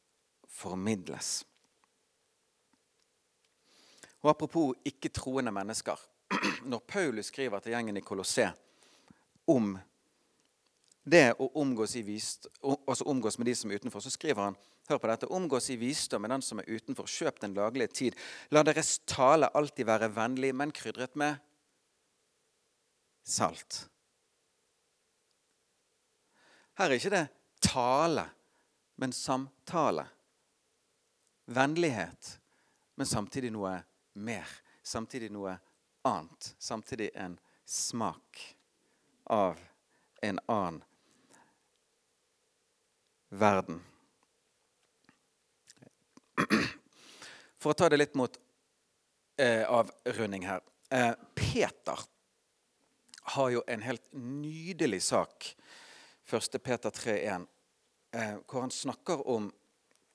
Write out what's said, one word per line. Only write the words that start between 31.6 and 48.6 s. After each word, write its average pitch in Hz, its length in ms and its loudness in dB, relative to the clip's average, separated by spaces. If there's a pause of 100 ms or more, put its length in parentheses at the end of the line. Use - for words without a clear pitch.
men 135 120 -4
samtidig 120 480 -4
noe 95 240 -4 (340)
mer. 104 380 -10 (320)
Samtidig 113 500 -8
noe 98 240 -6 (480)
annet. 87 540 -4
Samtidig 110 560 -8
en 90 240 -10 (260)
smak - 800 -6 (800)
av 95 340 2 (640)
en 104 240 -4
annen 90 360 -2 (2500)
verden. 98 520 2 (3750)
For 151 140 2
å - 60 2
ta 175 100 8
det 151 100 8
litt 147 160 4
mot, 127 220 0 (1000)